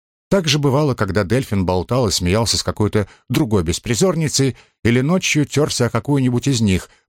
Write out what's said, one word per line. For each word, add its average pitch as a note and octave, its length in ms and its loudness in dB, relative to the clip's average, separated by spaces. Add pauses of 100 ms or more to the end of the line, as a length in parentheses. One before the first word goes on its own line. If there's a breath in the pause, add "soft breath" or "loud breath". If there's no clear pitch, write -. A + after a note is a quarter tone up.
(300)
Так F#3 180 0
же D3 100 0
бывало, C#3+ 380 2
когда G2+ 280 0
Дельфин G2 420 -2
болтал F#2 420 0
и F2 40 -2
смеялся G2 460 0
с - 60 -4
какой-то G#2 440 -2 (220 loud breath)
другой A2+ 340 0
беспризорницей C3+ 920 -2 (260 soft breath)
или A#2+ 180 2
ночью D3+ 440 0
терся D3+ 400 -2
о A2+ 60 0
какую-нибудь B2+ 560 0
из C3 120 0
них, G2 300 0 (200 soft breath)